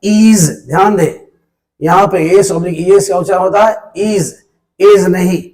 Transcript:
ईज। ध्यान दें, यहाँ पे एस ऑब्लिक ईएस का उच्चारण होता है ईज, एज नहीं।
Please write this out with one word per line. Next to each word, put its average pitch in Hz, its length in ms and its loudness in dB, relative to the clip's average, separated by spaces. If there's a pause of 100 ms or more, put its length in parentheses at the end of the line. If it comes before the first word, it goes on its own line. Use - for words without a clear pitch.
ईज। 214 460 2 (180)
ध्यान 190 280 0
दें, 160 180 -2 (680)
यहाँ 175 260 0
पे 180 160 -2 (140)
एस 196 140 2
ऑब्लिक 170 280 -6
ईएस 196 300 0
का 180 80 -2
उच्चारण 180 240 -2
होता 190 240 0
है 220 100 0 (300)
ईज, 190 300 -4 (440)
एज 196 280 4
नहीं। 180 340 -2 (120)